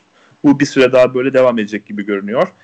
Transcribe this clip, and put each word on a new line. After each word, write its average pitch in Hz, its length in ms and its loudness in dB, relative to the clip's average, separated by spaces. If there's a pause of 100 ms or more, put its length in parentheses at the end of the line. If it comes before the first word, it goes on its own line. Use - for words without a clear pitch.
(440)
Bu 139 160 4
bir 139 60 0
süre 127 260 2
daha 127 220 2
böyle 131 180 -2
devam 127 260 2
edecek 104 280 -6
gibi 104 200 -10
görünüyor. 104 460 -4 (100)